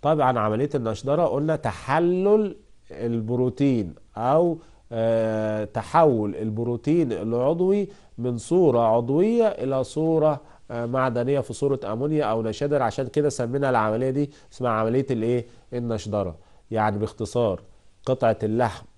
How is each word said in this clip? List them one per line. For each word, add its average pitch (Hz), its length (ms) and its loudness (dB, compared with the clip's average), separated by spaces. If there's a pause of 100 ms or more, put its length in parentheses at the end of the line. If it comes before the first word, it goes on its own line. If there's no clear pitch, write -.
طبعًا 139 360 2
عملية 110 360 0
النشدرة 131 520 0
قلنا 151 300 0
تحلل 180 1000 0 (340)
البروتين 117 1040 0 (220)
أو، 160 420 2 (340)
آه، 110 720 0
تحول 113 720 2
البروتين 117 760 -2
العضوي 156 760 0 (300)
من 120 200 -4
صورة 151 420 2
عضوية 139 680 2
إلى 131 380 -2
صورة، 156 560 0 (300)
آه، 117 160 -6
معدنية 131 540 0
في 120 120 -6
صورة 135 320 -2
أمونيا 139 400 -2
أو 113 180 0
نشادر، 139 400 -2
عشان 123 240 -2
كده 147 220 0
سمينا 135 420 -2
العملية 117 400 2
دي 139 200 -2 (220)
اسمها 123 180 -2
عملية 113 400 0
الإيه؟ 120 340 0 (280)
النشدرة. 107 640 -4 (360)
يعني 107 280 0
باختصار، 107 640 -2 (460)
قطعة 120 360 2
اللحم 110 420 -2 (140)